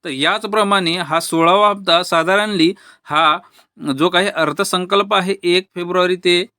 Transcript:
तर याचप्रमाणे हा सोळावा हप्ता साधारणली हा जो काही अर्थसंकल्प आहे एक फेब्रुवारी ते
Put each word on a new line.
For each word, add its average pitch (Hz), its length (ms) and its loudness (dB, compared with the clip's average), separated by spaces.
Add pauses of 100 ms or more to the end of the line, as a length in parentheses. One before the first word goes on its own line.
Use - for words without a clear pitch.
तर 175 60 -10
याचप्रमाणे 196 880 0
हा 165 220 -2
सोळावा 175 480 2
हप्ता 185 340 0
साधारणली 185 680 0 (320)
हा 156 340 2 (540)
जो 147 160 2
काही 185 200 2
अर्थसंकल्प 185 840 -2
आहे 196 300 -2
एक 180 300 0
फेब्रुवारी 180 420 -2
ते 175 280 0 (140)